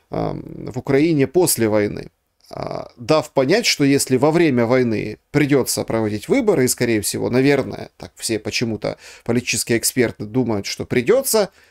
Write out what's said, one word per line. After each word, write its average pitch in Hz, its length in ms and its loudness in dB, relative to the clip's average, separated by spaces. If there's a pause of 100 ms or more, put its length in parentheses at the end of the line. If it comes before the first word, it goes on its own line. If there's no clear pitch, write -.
(120)
эм, - 640 -8
в 120 40 -12
Украине 139 500 2
после 147 400 2
войны. 104 440 -2 (380)
А, - 460 -6
дав 143 380 0
понять, 160 320 2
что - 180 0
если 139 320 4
во 135 160 4
время 147 340 4
войны 110 520 0 (140)
придется 139 520 2
проводить 107 460 -2
выборы, 208 340 2
и, 127 60 2
скорее 117 320 0
всего, 110 280 -4
наверное, 131 680 0
так - 180 -16
все 110 240 -4
почему-то 107 580 -6 (280)
политические 117 520 -2
эксперты 117 460 -2
думают, 110 440 -4
что - 180 -10
придется, 214 640 0 (220)